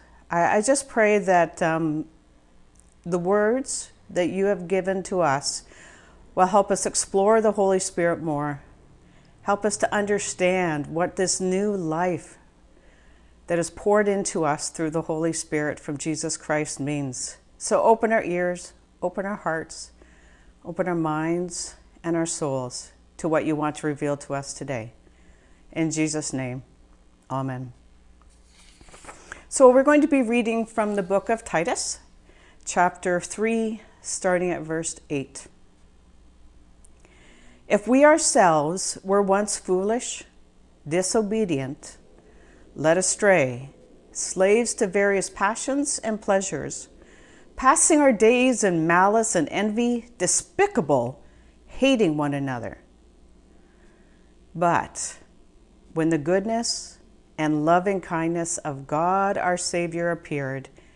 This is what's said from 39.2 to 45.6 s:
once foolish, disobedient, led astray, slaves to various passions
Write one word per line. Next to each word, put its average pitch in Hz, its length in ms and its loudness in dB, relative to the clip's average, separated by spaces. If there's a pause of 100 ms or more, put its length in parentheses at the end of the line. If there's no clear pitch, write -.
once 202 340 0
foolish, 196 680 -4 (640)
disobedient, 190 1080 -2 (840)
led 160 200 4
astray, 143 720 2 (420)
slaves 208 600 0
to 220 120 -2
various 196 440 0
passions 262 720 -2